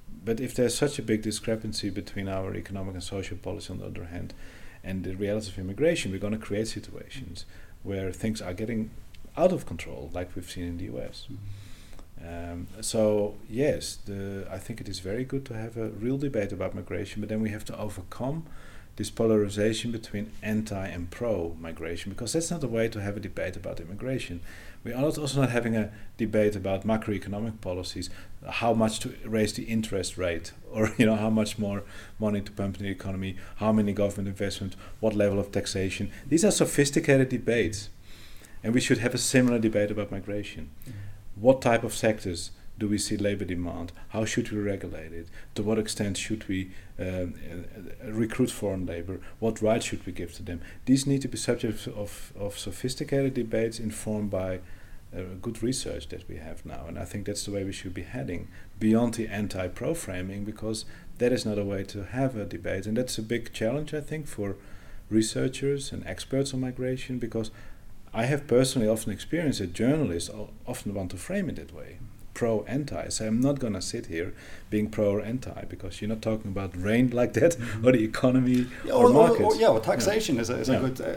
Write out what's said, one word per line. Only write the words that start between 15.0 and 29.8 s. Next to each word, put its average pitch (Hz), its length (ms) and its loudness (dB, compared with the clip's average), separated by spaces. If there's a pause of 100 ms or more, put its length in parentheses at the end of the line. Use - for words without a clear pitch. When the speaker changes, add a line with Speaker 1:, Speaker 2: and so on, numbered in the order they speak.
Speaker 1:
very 101 240 -2
good 131 220 -4
to 117 80 -8
have 113 240 -6
a 110 100 -2
real 120 300 -2
debate 110 340 0
about 95 220 -4
migration, 98 460 -6
but 101 100 -4
then 110 100 0
we 110 100 2
have 104 160 -6
to - 120 -8
overcome 120 640 -6 (520)
this 104 120 -4
polarization 110 840 4
between 110 380 -6 (120)
anti 107 440 -2
and 87 240 -6
pro 87 480 -2
migration, 82 540 -6
because 113 220 -4
that's 160 160 0
not 170 100 -2
the 135 80 -2
way 113 200 2
to 110 120 -4
have 101 160 -2
a 101 40 -6
debate 92 360 -4
about 87 240 -6
immigration. 101 600 -4 (440)
We 117 80 -6
are 123 80 -2
not, 143 160 2
also 139 240 0
not 127 100 6
having 117 260 2
a 104 160 0 (260)
debate 104 380 4
about 95 300 -2
macroeconomic 107 760 -2
policies, 90 480 -4 (360)
how 117 280 2
much 110 260 4
to 127 140 -6 (100)
raise 110 300 2
the - 80 -6
interest 110 560 -2